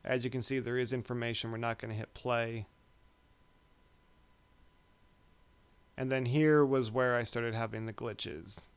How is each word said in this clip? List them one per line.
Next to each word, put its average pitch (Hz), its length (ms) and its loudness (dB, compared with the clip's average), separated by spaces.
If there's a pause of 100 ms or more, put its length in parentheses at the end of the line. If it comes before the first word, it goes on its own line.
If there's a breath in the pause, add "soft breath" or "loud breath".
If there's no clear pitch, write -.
As 127 180 0
you 123 60 -2
can 123 120 -4
see, 131 180 0
there 120 180 -2
is 123 160 0
information. 117 580 -4
We're 113 60 -6
not 117 200 -2
gonna 113 160 -8
hit 110 200 -8
play. 117 520 -2 (3250)
And 131 120 -2
then 131 180 2
here 151 380 6
was 131 240 2
where 123 280 2
I 120 60 2
started 117 300 -2
having 110 320 -4
the 113 60 -6
glitches. 101 720 -8 (140)